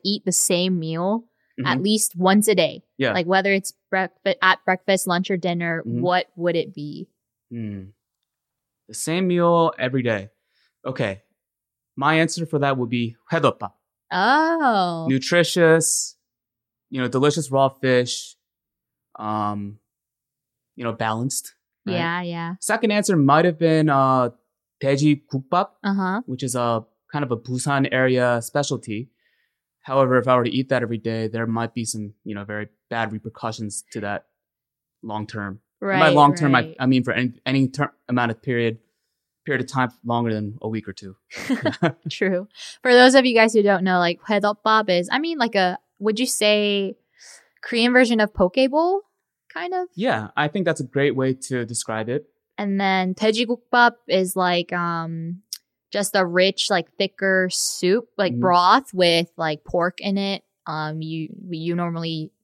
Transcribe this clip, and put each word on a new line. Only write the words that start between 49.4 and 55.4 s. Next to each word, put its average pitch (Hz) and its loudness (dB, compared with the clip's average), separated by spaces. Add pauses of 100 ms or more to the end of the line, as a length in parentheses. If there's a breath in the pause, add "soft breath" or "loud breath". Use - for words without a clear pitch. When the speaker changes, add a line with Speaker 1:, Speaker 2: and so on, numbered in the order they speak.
Speaker 1:
kind 349 -8
of? 359 -4
Speaker 2:
Yeah, 160 -2
I 147 0
think 180 -4
that's 160 -2
a 135 -6
great 139 0
way 131 0 (140)
to 123 -4
describe 113 -6
it. 139 -4 (320)
Speaker 1:
And 196 -2
then 185 0
daeji 220 0
gukbap 240 2 (160)
is, 185 0
like, 180 0
um, 170 -6 (500)